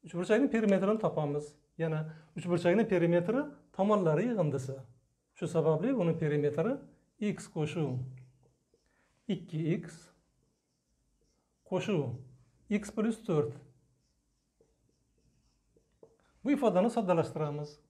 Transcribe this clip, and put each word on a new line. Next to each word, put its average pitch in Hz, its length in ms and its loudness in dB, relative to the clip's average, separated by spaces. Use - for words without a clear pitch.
Uchburchakning 214 480 0
perimetrini 208 480 2
topamiz. 147 540 -4
Yana 156 260 -2
uchburchakning 175 540 2
perimetri 175 560 2
tomonlari 190 580 2
yig'indisi. 151 500 -2
Shu 170 100 -4
sababli 160 460 2
uning 170 260 0
perimetri 151 540 0
x 208 280 -4
qo'shuv 151 460 -4
ikki 165 320 -4
x - 300 -6
qo'shuv 185 340 0
x 202 220 -2
plus 226 320 -2
to'rt. 147 320 0
Bu 254 80 2
ifodani 208 400 4
soddalashtiramiz. 151 800 -2